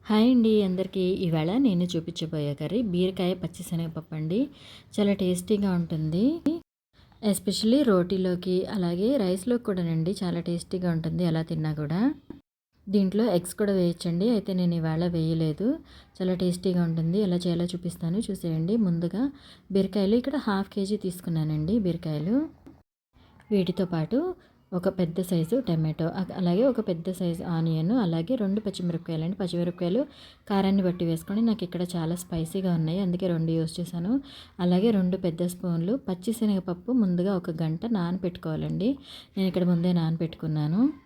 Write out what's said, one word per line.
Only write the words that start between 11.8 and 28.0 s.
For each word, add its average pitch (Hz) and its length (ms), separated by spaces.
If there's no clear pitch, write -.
దీంట్లో 202 380
ఎగ్స్ 175 240
కూడా 202 180
వేయొచ్చండి, 175 560
అయితే 196 260
నేను 175 200
ఇవాళ 160 220
వేయలేదు. 160 500
చాలా 185 220
టేస్టీగా 180 440
ఉంటుంది. 165 380
ఎలా 175 160
చేయాలో 175 300
చూపిస్తాను, 175 460
చూసేయండి. 170 460
ముందుగా 175 380
బీరకాయలు 196 460
ఇక్కడ 277 160
హాఫ్ 196 300
కేజీ 202 280
తీసుకున్నానండి 160 720
బీరకాయలు. 165 520
వీటితో 185 420
పాటు 160 240
ఒక 185 180
పెద్ద 175 220
సైజు 175 340
టమాటో, 160 400
అ-, 180 180
అలాగే 180 320
ఒక 233 180
పెద్ద 170 200
సైజు 175 260
ఆనియన్, 165 360